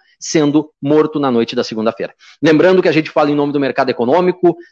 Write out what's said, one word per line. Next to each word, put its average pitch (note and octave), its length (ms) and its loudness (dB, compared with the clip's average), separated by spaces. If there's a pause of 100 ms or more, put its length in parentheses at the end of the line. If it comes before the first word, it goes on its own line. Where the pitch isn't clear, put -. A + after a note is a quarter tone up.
(180)
sendo D3+ 540 0 (100)
morto D3+ 380 0
na C#3 100 -2
noite A#2 280 -2
da A#2+ 60 -2
segunda-feira. A2 520 -6 (260)
Lembrando D#3+ 400 4
que F3+ 60 0
a F3 60 2
gente D#3+ 160 -2
fala D3+ 200 0
em D3 60 -2
nome D3 160 -2
do C#3+ 80 -2
mercado C3 300 -2
econômico, F3 680 0 (160)